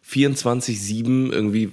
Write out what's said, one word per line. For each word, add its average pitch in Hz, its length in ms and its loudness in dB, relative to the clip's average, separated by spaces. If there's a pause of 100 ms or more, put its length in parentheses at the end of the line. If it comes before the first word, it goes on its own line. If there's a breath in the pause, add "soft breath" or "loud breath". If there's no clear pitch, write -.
vierundzwanzig 123 800 0
sieben 117 500 0
irgendwie, 107 400 0